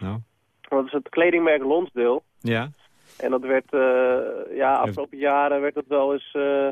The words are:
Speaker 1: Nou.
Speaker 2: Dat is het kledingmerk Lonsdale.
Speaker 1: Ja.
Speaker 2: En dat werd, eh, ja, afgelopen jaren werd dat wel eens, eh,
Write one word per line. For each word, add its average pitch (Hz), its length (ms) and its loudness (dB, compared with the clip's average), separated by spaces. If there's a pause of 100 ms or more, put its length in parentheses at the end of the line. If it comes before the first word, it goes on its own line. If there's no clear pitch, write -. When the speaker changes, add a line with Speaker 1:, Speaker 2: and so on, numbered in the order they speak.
Speaker 1:
Nou. 98 180 -6 (500)
Speaker 2:
Dat 135 180 0
is 131 60 -12
het 143 160 -6
kledingmerk 165 540 2
Lonsdale. 135 600 0 (180)
Speaker 1:
Ja. 117 300 -2 (460)
Speaker 2:
En 127 140 -4
dat 131 100 0
werd, 131 320 -2
eh, 127 840 0
ja, 135 200 2
afgelopen 123 420 -4
jaren 143 420 2
werd 147 140 -2
dat 147 140 -6
wel 139 240 2
eens, 139 200 -6
eh, 139 400 0